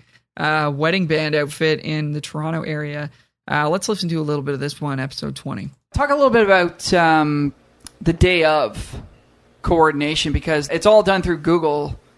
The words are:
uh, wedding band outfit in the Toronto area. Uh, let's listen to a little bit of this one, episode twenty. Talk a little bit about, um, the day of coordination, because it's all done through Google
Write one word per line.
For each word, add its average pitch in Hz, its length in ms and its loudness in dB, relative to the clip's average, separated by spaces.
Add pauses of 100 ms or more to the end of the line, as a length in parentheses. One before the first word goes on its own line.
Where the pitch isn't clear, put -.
(360)
uh, 151 360 0
wedding 160 360 0
band 151 260 0
outfit 151 460 0
in 151 320 -4
the 151 80 -4
Toronto 156 420 -6
area. 151 480 -8 (400)
Uh, 151 180 2
let's 185 200 -2
listen 190 200 -2
to 160 120 -2
a - 20 -2
little 147 200 -2
bit 143 120 -4
of 131 60 -6
this 143 200 -6
one, 139 200 -4
episode 135 340 -8
twenty. 139 360 -10 (240)
Talk 285 160 0
a 285 40 2
little 285 160 4
bit 226 140 4
about, 180 500 2
um, 151 580 2 (480)
the 165 120 0
day 175 320 4
of 147 580 0 (600)
coordination, 156 680 2
because 147 360 -2
it's 165 180 0
all 214 160 8
done 190 200 2
through 180 160 -2
Google 147 600 0 (200)